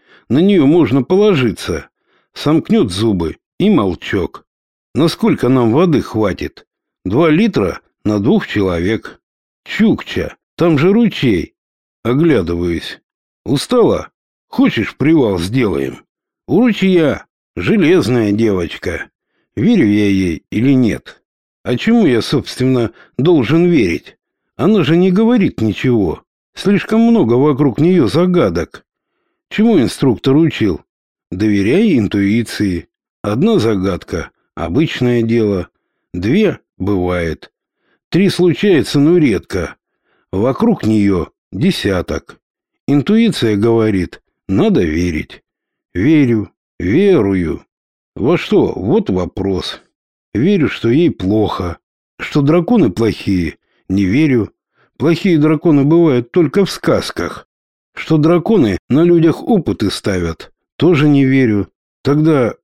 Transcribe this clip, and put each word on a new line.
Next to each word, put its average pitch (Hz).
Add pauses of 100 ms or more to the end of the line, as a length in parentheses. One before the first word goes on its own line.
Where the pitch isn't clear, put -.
(280)
на 127
нее 185
можно 139
положиться. 131 (460)
Сомкнет 165
зубы 92 (200)
и 202
молчок. 98 (500)
Насколько 160
нам 123
воды 151
хватит? 98 (400)
Два 143
литра 151 (240)
на 107
двух 143
человек. 95 (420)
Чукча, - (180)
там 165
же 175
ручей. 139 (500)
Оглядываюсь. 90 (460)
Устала? 139 (380)
Хочешь, -
привал 131
сделаем? 90 (420)
У 165
ручья. 185 (320)
Железная 127
девочка. 92 (480)
Верю 170
я 104
ей 95
или 127
нет? 117 (400)
А 120
чему 226
я, 120
собственно, 127 (240)
должен 156
верить? 120 (400)
Она 180
же 151
не 180
говорит 220
ничего. 107 (280)
Слишком 202
много 220
вокруг 135
нее 160
загадок. 131 (640)
Чему 214
инструктор 127
учил? 123 (500)
Доверяй 107
интуиции. 101 (340)
Одна 156
загадка — 95 (240)
обычное 117
дело. 107 (440)
Две — 135 (180)
бывает. 90 (560)
Три 185
случается, 170
но 156
редко. 101 (560)
Вокруг 131
нее — 101 (240)
десяток. 95 (480)
Интуиция 147
говорит — 110 (260)
надо 139
верить. 82 (500)
Верю, 117 (300)
верую. 98 (520)
Во 151
что? 156
Вот 147
вопрос. 92 (540)
Верю, 160
что -
ей 147
плохо. 95 (400)
Что -
драконы 165
плохие? 92 (300)
Не 98
верю. 120 (460)
Плохие 160
драконы 151
бывают 147
только 180
в -
сказках. - (460)
Что -
драконы 156 (100)
на 143
людях 170
опыты 110
ставят? 87 (240)
Тоже 131
не 143
верю. 123 (320)
Тогда 147